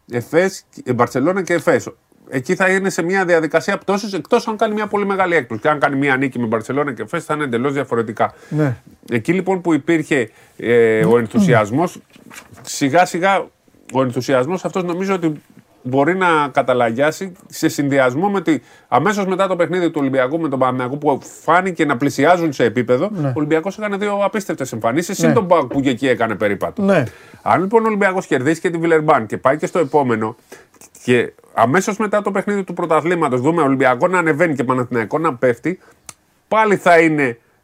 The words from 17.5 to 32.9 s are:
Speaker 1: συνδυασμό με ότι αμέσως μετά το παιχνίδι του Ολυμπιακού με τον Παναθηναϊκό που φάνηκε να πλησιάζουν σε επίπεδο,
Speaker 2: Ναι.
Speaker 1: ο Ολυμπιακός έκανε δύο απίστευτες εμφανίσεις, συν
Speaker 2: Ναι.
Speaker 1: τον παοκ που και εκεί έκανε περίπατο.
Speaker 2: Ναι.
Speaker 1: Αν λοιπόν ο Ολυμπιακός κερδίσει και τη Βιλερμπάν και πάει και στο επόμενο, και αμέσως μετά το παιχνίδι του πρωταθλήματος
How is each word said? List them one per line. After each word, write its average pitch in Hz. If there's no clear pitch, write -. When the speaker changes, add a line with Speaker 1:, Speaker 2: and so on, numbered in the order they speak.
Speaker 1:
συνδυασμό 139
με 202
ότι 160
αμέσως 190
μετά 190
το 185
παιχνίδι 175
του 160
Ολυμπιακού 135
με 160
τον 135
Παναθηναϊκό 127
που 147
φάνηκε 175
να 147
πλησιάζουν 151
σε 131
επίπεδο, 123
Speaker 2:
Ναι. 156
Speaker 1:
ο 131
Ολυμπιακός 160
έκανε 208
δύο 202
απίστευτες 190
εμφανίσεις, 143
συν 165
Speaker 2:
Ναι. 147
Speaker 1:
τον 151
παοκ 156
που 139
και 135
εκεί 131
έκανε 110
περίπατο. 95
Speaker 2:
Ναι. 190
Speaker 1:
Αν 120
λοιπόν 220
ο -
Ολυμπιακός 196
κερδίσει 147
και 185
τη 170
Βιλερμπάν 156
και 104
πάει 135
και 156
στο 185
επόμενο, 123
και 120
αμέσως 190
μετά 208
το 202
παιχνίδι 196
του 180
πρωταθλήματος 160